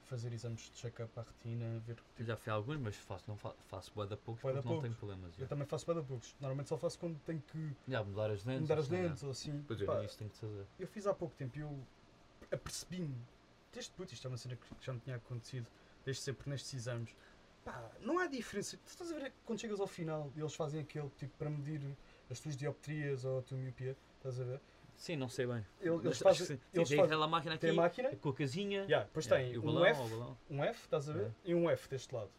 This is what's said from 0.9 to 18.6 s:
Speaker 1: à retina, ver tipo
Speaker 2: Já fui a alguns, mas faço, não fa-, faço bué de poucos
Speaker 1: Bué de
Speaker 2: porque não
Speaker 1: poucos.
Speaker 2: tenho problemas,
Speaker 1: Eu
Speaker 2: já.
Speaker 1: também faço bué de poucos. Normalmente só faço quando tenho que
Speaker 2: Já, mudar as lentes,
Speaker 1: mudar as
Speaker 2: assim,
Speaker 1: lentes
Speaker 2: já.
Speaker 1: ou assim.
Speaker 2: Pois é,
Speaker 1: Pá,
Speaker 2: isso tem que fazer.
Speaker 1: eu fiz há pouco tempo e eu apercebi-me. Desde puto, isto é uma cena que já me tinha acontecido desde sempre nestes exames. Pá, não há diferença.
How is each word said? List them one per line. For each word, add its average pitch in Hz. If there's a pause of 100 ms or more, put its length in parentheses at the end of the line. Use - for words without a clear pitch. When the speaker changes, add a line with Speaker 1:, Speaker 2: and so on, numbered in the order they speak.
Speaker 1:
à 117
retina, 117
ver 117
tipo -
Speaker 2:
Já 113
fui -
a 107
alguns, 117
mas 113
faço, -
não 107
fa-, 101 (140)
faço -
bué 104
de 104
poucos 117
Speaker 1:
Bué 135
de 131
Speaker 2:
porque 120
não 123
Speaker 1:
poucos. 156
Speaker 2:
tenho 117
problemas, 92
Speaker 1:
Eu 120
Speaker 2:
já. 127
Speaker 1:
também 143
faço -
bué 170
de 170
poucos. 131
Normalmente 139
só 160
faço 165
quando 165
tenho 165
que 156 (120)
Speaker 2:
Já, 123
mudar 104
as 101
lentes, 131
Speaker 1:
mudar 151
as 151
Speaker 2:
assim, 175
Speaker 1:
lentes 160
Speaker 2:
já. 143
Speaker 1:
ou 135
assim. 147
Speaker 2:
Pois 101
é, 98
Speaker 1:
Pá, 107
Speaker 2:
isso 104
tem 110
que -
fazer. 104 (140)
Speaker 1:
eu 180
fiz 202
há 196
pouco -
tempo 131
e 151
eu 147 (720)
apercebi-me. - (560)
Desde 233
puto, -
isto -
é 127
uma 127
cena 123
que - (180)
já 131
me 120
tinha 127
acontecido 120 (360)
desde 131
sempre 139
nestes 139
exames. 120 (480)
Pá, 120 (100)
não 277
há 359
diferença. 214